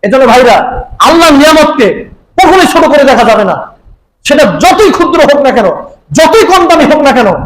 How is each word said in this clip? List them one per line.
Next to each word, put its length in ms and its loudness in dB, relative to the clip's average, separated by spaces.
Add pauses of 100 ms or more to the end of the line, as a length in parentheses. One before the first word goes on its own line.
এজন্য 240 0
ভাইরা, 300 2 (440)
আল্লাহর 340 2
নিয়ামতকে 760 0 (280)
কখনোই 280 2
ছোট 200 0
করে 180 2
দেখা 200 2
যাবে 200 0
না। 240 -6 (560)
সেটা 200 0
যতই 480 0
ক্ষুদ্র 300 -2
হোক 200 0
না 100 0
কেন, 140 -2 (460)
যতই 340 2
কম 220 0
দামি 160 2
হোক 200 0
না 80 0
কেন 160 0 (180)